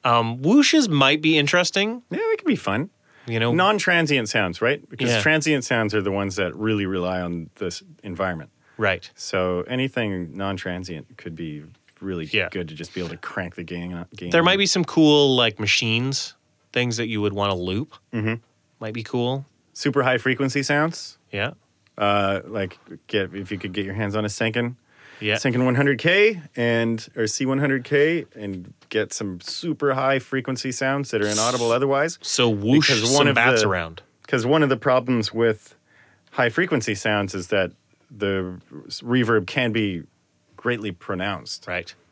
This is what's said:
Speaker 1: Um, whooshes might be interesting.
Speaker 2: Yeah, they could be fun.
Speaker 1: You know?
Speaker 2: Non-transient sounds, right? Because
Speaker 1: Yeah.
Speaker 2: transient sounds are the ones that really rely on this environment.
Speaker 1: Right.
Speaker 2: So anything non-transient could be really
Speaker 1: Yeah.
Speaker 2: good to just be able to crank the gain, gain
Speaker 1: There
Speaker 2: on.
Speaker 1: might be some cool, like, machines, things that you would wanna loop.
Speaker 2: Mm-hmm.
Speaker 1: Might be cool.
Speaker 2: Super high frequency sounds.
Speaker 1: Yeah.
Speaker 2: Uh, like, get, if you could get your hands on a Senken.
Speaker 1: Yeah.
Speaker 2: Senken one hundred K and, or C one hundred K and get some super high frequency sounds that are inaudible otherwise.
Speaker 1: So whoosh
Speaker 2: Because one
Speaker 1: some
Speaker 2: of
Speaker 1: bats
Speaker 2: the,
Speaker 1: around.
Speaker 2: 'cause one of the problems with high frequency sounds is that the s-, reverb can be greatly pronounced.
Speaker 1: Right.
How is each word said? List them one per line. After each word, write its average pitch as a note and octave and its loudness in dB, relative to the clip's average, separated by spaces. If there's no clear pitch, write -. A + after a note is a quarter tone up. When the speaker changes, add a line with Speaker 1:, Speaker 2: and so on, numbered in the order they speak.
Speaker 1:
Um, A#2 4
whooshes C4 4
might D3 4
be D#3+ 4
interesting. G3 0
Speaker 2:
Yeah, - -6
they A4+ 2
could G#4+ -6
be C4+ 2
fun. A2+ -4
Speaker 1:
You A#2 -2
know? A#2+ 2
Speaker 2:
Non-transient E3+ 2
sounds, F#2 0
right? C3 0
Because B2 -4
Speaker 1:
Yeah. A2+ 4
Speaker 2:
transient D3+ 2
sounds A2 0
are G#2+ 2
the G2 -2
ones G2 -2
that F#2 -2
really G#2+ 0
rely F#2 -2
on F2 -6
this F2+ -8
environment. F2+ -6
Speaker 1:
Right. G2 -2
Speaker 2:
So F2+ -2
anything A2 -4
non-transient F#2 -8
could E2+ -12
be D#2 -10
really F2+ -6
Speaker 1:
Yeah. F#2 0
Speaker 2:
good F2 -6
to D#2 -14
just E2 -12
be F2+ -6
able F2 -6
to E2+ -12
crank - -8
the F2 -12
gain, F2 -8
gain F2 -10
Speaker 1:
There E3+ 4
Speaker 2:
on. - 2
Speaker 1:
might F#3+ 2
be G3+ 2
some F3+ 0
cool, D3 6
like, A2+ 2
machines, A#2 -2
things A#2+ 0
that A#2 -2
you G#2+ -2
would G2+ 0
wanna G2+ 0
loop. F#2 -4
Speaker 2:
Mm-hmm. A2+ -2
Speaker 1:
Might A2 -8
be A#2+ -6
cool. B2+ -4
Speaker 2:
Super C3+ 0
high B2+ 4
frequency C3 0
sounds. D3 -2
Speaker 1:
Yeah. G#2 -4
Speaker 2:
Uh, G2+ 2
like, G2 -6
get, F#2+ -2
if F#2+ -10
you G2+ -6
could F#2 -8
get G2 -4
your F#2+ -8
hands G2+ -4
on G#2+ -2
a - -2
Senken. A#2+ -4
Speaker 1:
Yeah. G#2+ 0
Speaker 2:
Senken B2 2
one B2+ 4
hundred C#3 2
K G3 4
and, A#2 0
or A2+ 0
C C3 -4
one C3+ 0
hundred C3+ 0
K D3+ 2
and G2 -10
get G#2+ -2
some F#2+ -6
super D3 -4
high C3+ 2
frequency C3 -4
sounds C#3 -2
that G#2+ 2
are G#2 2
inaudible A#2 2
otherwise. C#3 0
Speaker 1:
So - 0
whoosh A#2 4
Speaker 2:
Because A2+ 2
one A#2+ 2
Speaker 1:
some C#3+ 4
Speaker 2:
of C#3 2
Speaker 1:
bats A#2 4
Speaker 2:
the, G#2 2
Speaker 1:
around. E2+ -4
Speaker 2:
'cause A#2+ 0
one D3+ 4
of C#3 2
the C3 2
problems B2+ 2
with A2+ 0
high B2 2
frequency C3 0
sounds G#2 0
is F2+ -6
that F#2+ 2
the G2 -4
s-, - -12
reverb A#2 2
can B2 -2
be G2+ -2
greatly A2 -4
pronounced. F#2 -8
Speaker 1:
Right. F2+ -8